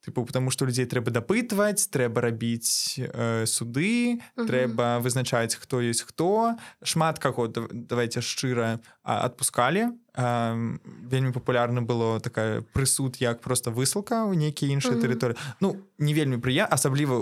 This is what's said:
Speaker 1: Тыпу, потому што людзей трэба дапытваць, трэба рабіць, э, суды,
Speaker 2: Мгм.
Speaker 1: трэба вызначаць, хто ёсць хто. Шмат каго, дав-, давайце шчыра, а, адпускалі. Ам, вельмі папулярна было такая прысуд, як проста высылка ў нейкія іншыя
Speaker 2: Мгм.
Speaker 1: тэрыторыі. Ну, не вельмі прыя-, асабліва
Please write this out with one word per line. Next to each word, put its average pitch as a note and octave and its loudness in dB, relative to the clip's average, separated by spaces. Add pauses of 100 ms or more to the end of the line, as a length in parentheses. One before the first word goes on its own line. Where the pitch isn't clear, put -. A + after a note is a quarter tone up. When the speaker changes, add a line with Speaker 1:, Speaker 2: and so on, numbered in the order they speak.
Speaker 1:
Тыпу, B2 -4
потому C3 -2
што C3+ 0
людзей B2+ 0
трэба B2 -2
дапытваць, G#3 2
трэба A#2+ 2
рабіць, A#2 -2
э, A#2 -2
суды, A3 0 (160)
Speaker 2:
Мгм. A#3 -2
Speaker 1:
трэба A#2+ 2
вызначаць, A#2+ 0
хто - -4
ёсць A#2 0
хто. A3 0 (240)
Шмат D#3+ 0
каго, A#2+ 2
дав-, A2+ -6
давайце A#2+ -2
шчыра, A#2 -2 (240)
а, A2+ 0
адпускалі. F#3+ 2 (180)
Ам, A#2 0
вельмі C3 -2
папулярна A#2+ 2
было A2+ 0
такая A2 -2
прысуд, C3+ 0
як A#2 0
проста B2 -2
высылка G3+ 0
ў F#3+ 0
нейкія D3 0
іншыя A#3 0
Speaker 2:
Мгм. A#3 0
Speaker 1:
тэрыторыі. B2 0 (260)
Ну, G3 0 (180)
не D3 2
вельмі C#3+ 2
прыя-, C3 0
асабліва C#3+ 2